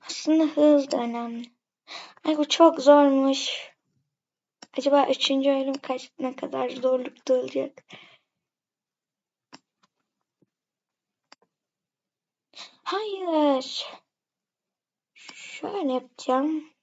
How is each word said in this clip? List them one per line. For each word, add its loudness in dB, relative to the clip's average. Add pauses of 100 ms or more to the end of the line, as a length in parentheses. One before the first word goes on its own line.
Aslında 0
hız 4
da -2
önemli. -8 (720)
Ay, 0
bu 0
çok 4
zormuş. 4 (1040)
Acaba 2
üçüncü 0
ölüm -2
kaç, -10
ne -6
kadar -6
zorlukta -2
olacak? -4 (4000)
Hayır. -2 (1500)
Şöyle -8
yapacağım. -4 (140)